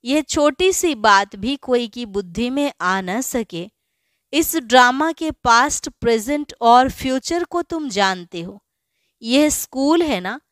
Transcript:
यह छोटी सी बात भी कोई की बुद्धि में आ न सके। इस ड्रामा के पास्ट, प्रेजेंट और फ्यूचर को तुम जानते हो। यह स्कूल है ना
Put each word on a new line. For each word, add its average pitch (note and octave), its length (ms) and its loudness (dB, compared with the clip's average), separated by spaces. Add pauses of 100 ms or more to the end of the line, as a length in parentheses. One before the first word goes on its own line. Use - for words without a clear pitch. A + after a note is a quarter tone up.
यह C#4+ 160 0
छोटी D#4 520 0
सी D#4+ 220 -2
बात G3+ 400 2
भी A3+ 200 -4
कोई A#3+ 320 -2
की A#3+ 180 -10
बुद्धि G3 440 -6
में C#4 320 -2
आ F#3+ 200 -2
न F#3+ 200 -4
सके। G#3 480 -6 (640)
इस D#4 220 -2
ड्रामा B3+ 560 4
के D#4+ 200 -6
पास्ट, B3+ 580 0
प्रेजेंट A#3 720 -2
और B3 280 6
फ्यूचर C4+ 540 -4
को F4 180 -4
तुम D#4+ 280 -8
जानते F#3 520 -4
हो। G3 240 -16 (560)
यह C4+ 280 2
स्कूल C#4+ 520 0
है C#4 180 -2
ना G3+ 220 -8 (100)